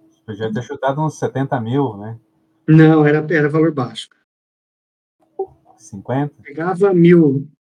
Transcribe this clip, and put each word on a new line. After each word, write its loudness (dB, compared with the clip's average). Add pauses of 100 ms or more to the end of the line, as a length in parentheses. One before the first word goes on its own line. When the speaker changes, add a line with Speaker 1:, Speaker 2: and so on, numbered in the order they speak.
(260)
Speaker 1:
Podia -8
ter -6
chutado -6
uns -6
setenta -6
mil, -4
né? -14 (480)
Speaker 2:
Não, 6
era, 2 (160)
era 0
valor -2
baixo. -10 (1700)
Speaker 1:
Cinquenta? -8
Speaker 2:
Pegava -2
mil. 4 (140)